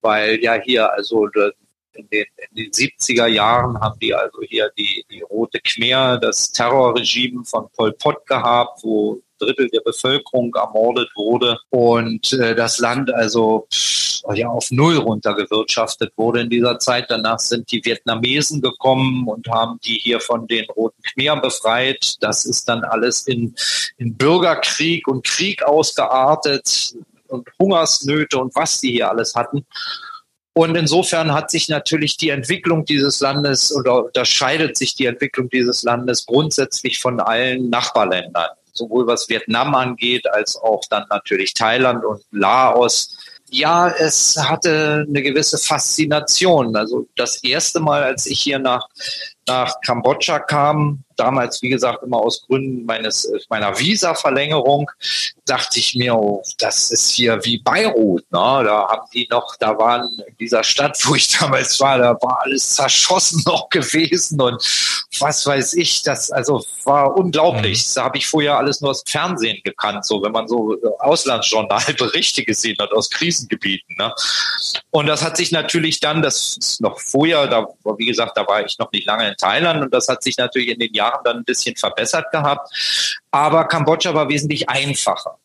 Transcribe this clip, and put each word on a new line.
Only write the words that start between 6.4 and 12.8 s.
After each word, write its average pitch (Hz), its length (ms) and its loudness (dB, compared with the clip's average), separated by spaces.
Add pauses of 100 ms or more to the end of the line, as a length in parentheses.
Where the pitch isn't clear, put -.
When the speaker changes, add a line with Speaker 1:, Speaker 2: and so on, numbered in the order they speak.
Speaker 1:
Terrorregime 123 920 0
von 107 320 -6
Pol 110 160 0
Pot 147 340 -4
gehabt, 120 560 0
wo 107 320 0
ein - 80 -16 (160)
Drittel 123 300 0
der 113 120 0
Bevölkerung 123 760 -2
ermordet 113 600 0
wurde 117 440 0 (120)
und, 117 640 2
äh, 117 200 2
das 113 240 0
Land 123 340 0